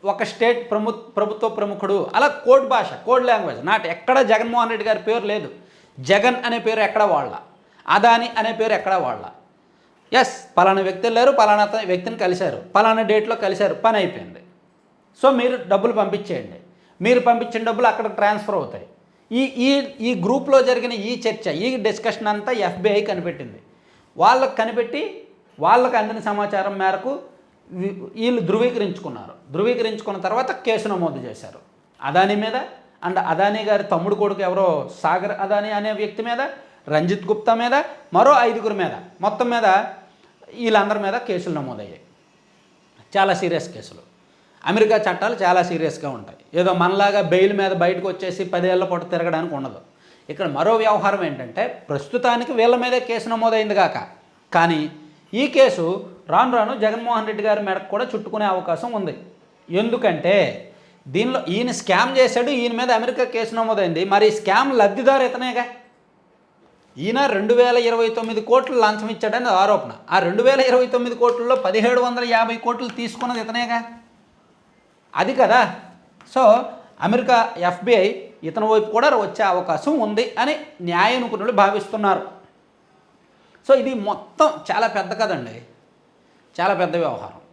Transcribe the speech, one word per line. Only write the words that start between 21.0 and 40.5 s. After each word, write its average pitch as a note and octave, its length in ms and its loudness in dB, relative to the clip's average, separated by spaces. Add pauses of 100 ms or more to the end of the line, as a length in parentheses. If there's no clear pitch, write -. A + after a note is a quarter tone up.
ఈ B3 40 -4 (100)
చర్చ, - 220 -4 (180)
ఈ A#3 40 0 (180)
డిస్కషన్ G#3+ 480 -2
అంతా G#3 180 -4 (160)
ఎఫ్బిఐ F#3 400 0
కనిపెట్టింది. E3+ 520 -8 (580)
వాళ్ళకు C4 420 4
కనిపెట్టి A#3 420 -2 (580)
వాళ్ళకు A#3+ 420 4
అందిన A3 180 -4 (100)
సమాచారం G3+ 540 -2
మేరకు G3 280 -2 (680)
వీ-, F#3+ 160 -4 (240)
వీళ్ళు A#3 300 0
ధృవీకరించుకున్నారు. G3+ 840 -2 (220)
ధృవీకరించుకున్న G#3+ 720 -2
తర్వాత B3 240 -2 (140)
కేసు A3 280 -2
నమోదు E3 340 -2
చేశారు. - 340 -18 (480)
అదానీ F#3+ 340 4
మీద A3 140 -4 (500)
and F#3 120 -2 (140)
అదానీ G#3 360 0
గారి G3+ 240 0
తమ్ముడు F#3+ 280 0
కొడుకు G3 280 -2
ఎవరో F#3 180 2 (360)
సాగర్ F3+ 320 0 (100)
అదానీ G#3 340 -2
అనే G#3+ 220 -4
వ్యక్తి G#3+ 260 -6
మీద, A#3+ 140 -4 (540)
రంజిత్ F3 360 0
గుప్తా A3 300 2
మీద, A#3+ 140 0 (420)
మరో C4+ 180 8 (140)
ఐదుగురు G#3+ 340 -4
మీద, C#3 100 -4 (320)
మొత్తం G#3+ 300 0
మీద A3+ 120 2 (920)